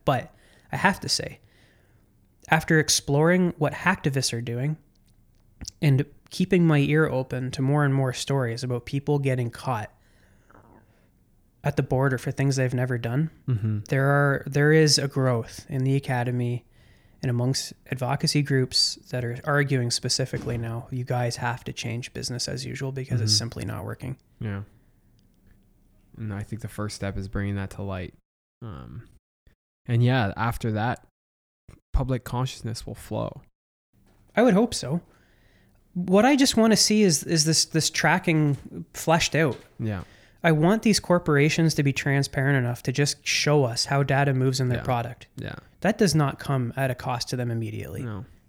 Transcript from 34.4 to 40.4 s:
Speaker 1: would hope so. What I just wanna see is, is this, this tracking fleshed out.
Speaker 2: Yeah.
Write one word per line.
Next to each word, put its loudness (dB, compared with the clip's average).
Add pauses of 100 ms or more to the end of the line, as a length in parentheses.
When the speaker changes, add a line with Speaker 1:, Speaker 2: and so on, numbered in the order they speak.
Speaker 1:
would 6
hope 4
so. -4 (920)
What 4
I 6
just 4
wanna 6
see 4
is, 4
is 0
this, 2
this 0
tracking 0
fleshed 2
out. 2 (220)
Speaker 2:
Yeah. -4 (400)